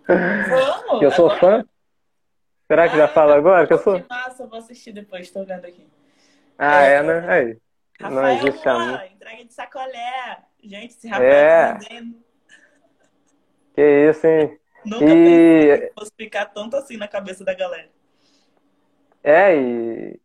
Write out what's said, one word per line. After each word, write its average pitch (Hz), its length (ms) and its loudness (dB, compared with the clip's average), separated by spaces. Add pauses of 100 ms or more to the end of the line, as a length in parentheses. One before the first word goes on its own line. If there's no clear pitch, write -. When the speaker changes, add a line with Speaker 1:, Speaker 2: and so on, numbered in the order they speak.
Speaker 1:
Vamos, 226 920 -4
Speaker 2:
que 175 60 0
eu 135 60 2
sou 165 180 2
Speaker 1:
agora. 156 100 -4 (220)
Speaker 2:
fã. - 40 -14 (1000)
Será 160 220 2
que 165 80 -4
já 151 80 4
Speaker 1:
Ah, 147 40 0
Speaker 2:
fala 147 260 2
agora? 160 320 4
Que 165 60 2
eu 160 40 2
Speaker 1:
pô, 190 140 -4
Speaker 2:
sou 180 100 -4
Speaker 1:
que - 80 -20
massa, 254 340 -14
eu 233 60 -20
vou 226 100 -18
assistir 240 320 -20
depois, 196 380 -20
tô 196 160 -14
vendo 180 200 -16
aqui. - 220 -20 (680)
Speaker 2:
Ah, 143 260 2
Speaker 1:
É, 139 120 4
Speaker 2:
é, 143 80 0
né? 165 260 -4
Aí. 123 280 -2 (420)
Não - 160 -14
Speaker 1:
Rafael 131 220 0
Speaker 2:
existe 135 320 -4
amor. 131 180 -2
Speaker 1:
Moura, 127 200 -12
entrega 233 380 -20
de - 80 -20
sacolé. 254 840 -14 (260)
Gente, 208 280 -20
esse - 160 -20
Rafael 196 240 0
Speaker 2:
É. 147 420 4
Speaker 1:
tá - 80 -14
fazendo. 233 340 -20 (1600)
Speaker 2:
Que 147 340 4
isso, 156 180 -2
hein? 156 320 0 (260)
Speaker 1:
Nunca 208 200 -4
Speaker 2:
E - 20 4
Speaker 1:
pensei 165 840 4
que - 40 -20
fosse - 240 -18
ficar 214 300 -10
tanto 220 280 -12
assim 262 220 -12
na 208 100 -14
cabeça 196 360 -14
da 190 100 -6
galera. 175 360 -12 (1300)
Speaker 2:
É, 170 320 4
e 117 680 -6